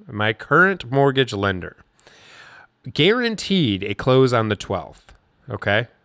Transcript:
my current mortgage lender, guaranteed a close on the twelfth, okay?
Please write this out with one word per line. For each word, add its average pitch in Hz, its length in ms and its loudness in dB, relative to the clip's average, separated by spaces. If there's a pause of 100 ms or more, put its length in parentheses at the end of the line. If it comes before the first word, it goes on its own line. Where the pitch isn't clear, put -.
(100)
my 107 220 -2
current 175 580 0
mortgage 135 440 2
lender, 95 420 -4 (1160)
guaranteed 190 920 0
a 101 100 -6
close 131 380 2
on 113 160 0
the 104 80 -2
twelfth, - 560 -10 (380)
okay? 107 380 -2 (160)